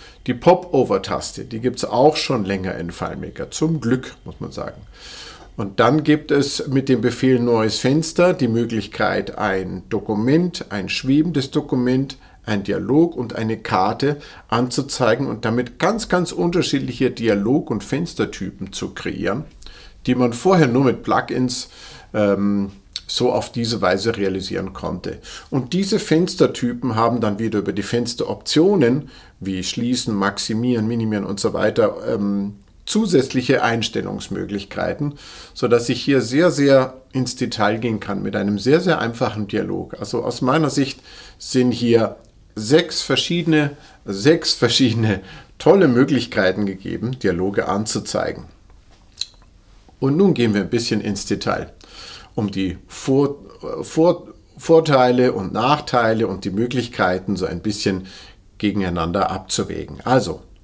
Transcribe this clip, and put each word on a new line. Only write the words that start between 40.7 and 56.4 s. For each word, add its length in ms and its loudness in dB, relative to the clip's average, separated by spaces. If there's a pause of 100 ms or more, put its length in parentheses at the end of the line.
Sicht 280 -2 (380)
sind 340 2
hier 460 2 (380)
sechs 460 2
verschiedene, 760 0 (260)
sechs 520 2
verschiedene 640 2 (360)
tolle 300 6
Möglichkeiten 800 2
gegeben, 540 -6
Dialoge 480 0
anzuzeigen. 800 -4 (1500)
Und 180 2
nun 160 6
gehen 220 2
wir 60 2
ein 80 -4
bisschen 320 0
ins 260 -4
Detail, 440 -4 (640)
um 180 -2
die 260 -4 (100)
Vor-, 500 0 (460)
Vor-, 500 2 (240)
Vorteile 760 6
und 200 -6
Nachteile 760 2
und 180 -6